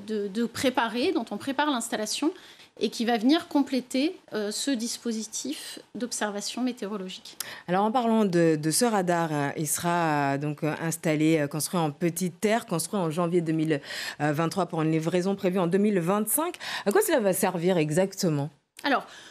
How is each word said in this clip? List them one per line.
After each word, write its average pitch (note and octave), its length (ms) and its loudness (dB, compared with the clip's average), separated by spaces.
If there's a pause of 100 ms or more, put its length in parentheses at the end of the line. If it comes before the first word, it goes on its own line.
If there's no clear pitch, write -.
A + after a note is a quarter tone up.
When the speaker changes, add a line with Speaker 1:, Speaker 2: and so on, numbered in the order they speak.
Speaker 1:
de, G#3 200 -2
de G#3+ 180 -2
préparer, B3 680 0
dont D4 180 -2
on G#3 80 -6
prépare C#4+ 320 -2
l'installation, A#3+ 640 -2 (460)
et A3+ 100 0
qui A3+ 160 -4
va A#3 120 4
venir C#4 300 4
compléter, C4+ 720 0 (140)
euh, G#3 160 -2
ce G#3+ 220 -2
dispositif A#3 1080 -6 (140)
d'observation G#3+ 720 -4
météorologique. G#3 760 -6 (300)
Speaker 2:
Alors, F#3 160 4
en A3 80 2
parlant A3+ 340 4
de, E3+ 300 6
de D3+ 160 0
ce A#3+ 140 2
radar, F3 460 2
hein, C#3+ 260 0
il D3+ 100 -2
sera, D#3+ 680 2
euh, C#3 60 0
donc, D3 240 -4
euh, D3+ 180 0
installé, D#3+ 560 2
euh, D3 100 0
construit D#3 320 -4
en D#3 120 2
petite E3+ 480 -2
terre, A3 260 0
construit E3+ 340 -2
en E3 120 0
janvier E3+ 300 0
deux D#3+ 120 0
mille D#3 260 0 (400)
vingt-trois D#3 460 0
pour E3 160 -4
une D#3 100 2
livraison F3 440 0
prévue G3 240 0
en F3 80 2
deux F3+ 100 2
mille G3+ 220 2
vingt-cinq. G#3+ 560 0 (320)
À G#3 40 2
quoi A4+ 100 4
cela E4 180 2
va G3 140 4
servir F3+ 440 2
exactement ? D#3 720 0 (340)
Speaker 1:
Alors, C4 220 0 (240)